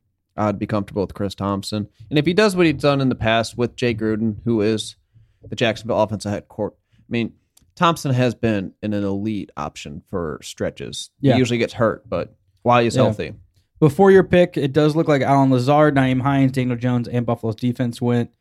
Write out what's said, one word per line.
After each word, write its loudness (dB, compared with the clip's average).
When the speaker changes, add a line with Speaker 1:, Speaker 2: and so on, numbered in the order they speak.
Speaker 1:
I'd -2
be -6
comfortable -4
with -8
Chris -8
Thompson. -6
And 0
if 0
he 0
does 2
what 2
he's 2
done 0
in 2
the -2
past 0
with -4
Jay -2
Gruden, -4
who 0
is -2
the -12
Jacksonville -2
offensive -2
head -8
court, -8
I -20
mean, -4
Thompson 0
has 0
been -4
an, -6
an -4
elite -6
option -12
for -8
stretches. -10
Speaker 2:
Yeah. 4
Speaker 1:
He 4
usually 0
gets -2
hurt, -2
but -6
while 4
he's 0
Speaker 2:
Yeah. 4
Speaker 1:
healthy. -2
Speaker 2:
Before 6
your 8
pick, 2
it -2
does 2
look 0
like 2
Allen 4
Lazard, 4
Nyheim 2
Hines, 2
Daniel -2
Jones, -2
and -2
Buffalo's -2
defense -4
went. 0